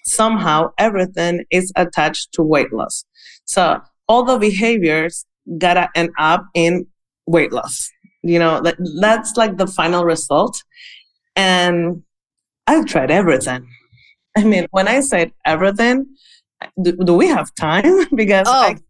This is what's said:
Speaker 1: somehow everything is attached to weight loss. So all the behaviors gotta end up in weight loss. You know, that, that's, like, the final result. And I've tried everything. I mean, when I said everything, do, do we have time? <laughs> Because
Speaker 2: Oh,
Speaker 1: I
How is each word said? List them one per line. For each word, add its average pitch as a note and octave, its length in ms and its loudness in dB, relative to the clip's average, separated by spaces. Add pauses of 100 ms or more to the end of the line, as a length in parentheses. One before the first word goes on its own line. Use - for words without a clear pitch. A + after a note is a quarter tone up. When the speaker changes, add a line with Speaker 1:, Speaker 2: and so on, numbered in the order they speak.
Speaker 1:
somehow F3 760 0
everything F#3 720 -2
is F#3 260 -2
attached E3+ 560 -2
to E3+ 100 -2
weight D#3 300 0
loss. - 320 -8 (420)
So F3 340 0 (280)
all A#3+ 160 4
the B3 140 0
behaviors F#3+ 840 -2 (340)
gotta F3 360 2
end E3+ 240 0
up D#3+ 260 2 (100)
in E3+ 320 0 (400)
weight E3 260 2
loss. - 380 -8 (320)
You E3+ 160 0
know, E3 240 2
that, E3 140 -2 (240)
that's, A3 360 0
like, G#3+ 200 0
the F#3 100 -2
final F3 380 -2
result. E3 580 -2 (760)
And F3+ 640 0 (640)
I've D4 200 2
tried C3+ 240 -2
everything. C3+ 560 0 (720)
I G#3+ 80 2
mean, F#3+ 260 2
when F#3+ 180 0
I C4 120 2
said F#3 320 -2 (140)
everything, G#3+ 600 0 (760)
do, F3 100 2
do F3 220 2
we C4 140 4
have F3 260 -2
time? C4 560 2
<laughs> - 40 0
Because G3+ 340 2
Speaker 2:
Oh, B3 40 2
Speaker 1:
I A#3+ 240 2 (140)